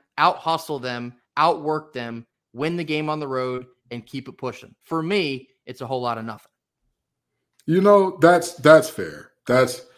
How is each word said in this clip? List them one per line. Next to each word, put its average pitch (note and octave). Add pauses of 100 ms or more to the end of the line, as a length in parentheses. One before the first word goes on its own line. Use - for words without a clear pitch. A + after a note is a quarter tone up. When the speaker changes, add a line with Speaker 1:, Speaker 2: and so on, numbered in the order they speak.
(200)
Speaker 1:
out-hustle D#3+
them, B2 (220)
outwork D3+
them, A#2 (260)
win D#3
the F3
game D3+
on D3+
the D3
road, B2+ (240)
and A#2+
keep C3
it B2
pushing. -
For E3
me, D#3 (160)
it's B2
a B2+
whole B2+
lot A#2
of A2
nothing. A2 (1120)
Speaker 2:
You F3
know, G3
that's, E3+
that's D3
fair. D#2 (160)
That's, B2 (160)